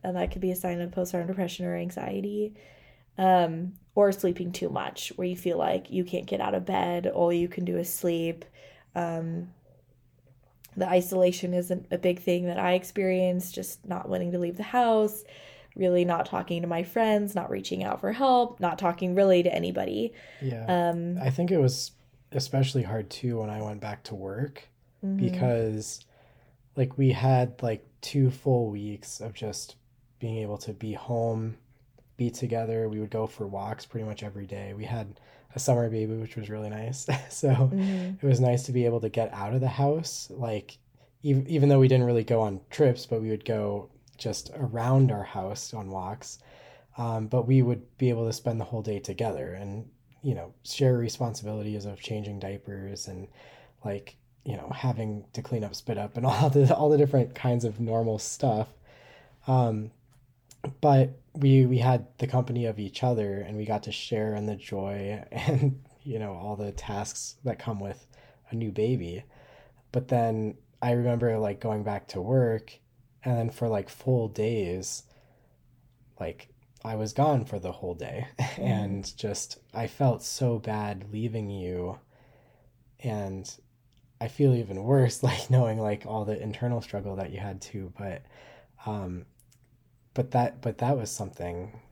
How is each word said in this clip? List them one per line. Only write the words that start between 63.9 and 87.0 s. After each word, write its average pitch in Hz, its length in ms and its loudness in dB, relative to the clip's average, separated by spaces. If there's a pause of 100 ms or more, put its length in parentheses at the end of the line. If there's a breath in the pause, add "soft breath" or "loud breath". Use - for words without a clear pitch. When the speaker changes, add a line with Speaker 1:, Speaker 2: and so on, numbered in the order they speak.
Speaker 2:
share 107 440 -2
in 104 120 -4
the 107 80 -4
joy 101 720 -6
<laughs> - 40 -18
and, 135 480 0 (240)
you 120 160 -6
know, 104 140 -6
all 98 220 -8
the 101 160 -6
tasks - 720 -8
that 120 160 -4
come 107 200 -6
with 98 280 -12 (420 soft breath)
a 117 60 -8
new 113 160 -4
baby. 104 520 -2 (680 soft breath)
But 127 160 -2
then 113 480 0 (260)
I 123 100 0
remember, 120 460 2
like, 104 240 -2
going 107 220 -2
back 101 260 -6
to 92 120 -6
work 117 560 2 (460)
and 123 140 0
then 117 120 0
for, 117 180 -4
like, 104 220 -2
full 120 400 0
days, 104 720 -2 (1160 soft breath)
like, - 280 -10 (360)
I 110 120 -6
was 107 160 -4
gone 139 340 2
for 104 140 -8
the 90 140 -8
whole 87 220 -8
day - 360 -8
<laughs> - 80 -14
Speaker 1:
Mm-hmm. - 240 -4
Speaker 2:
and 101 540 -2
just, - 420 -6 (140)
I 110 140 -4
felt 127 360 0
so 120 360 -2
bad 104 520 -6
leaving 107 380 -4
you. 90 500 -6 (1040 soft breath)
And 98 480 -6 (720)
I - 60 -4
feel 139 260 4
even 98 300 -2
worse, 127 400 4
<laughs> - 0 -
like, - 260 2
knowing, 120 300 6
like, 104 260 -2
all 107 200 -4
the 107 160 -4
internal 113 400 -4
struggle 101 360 -6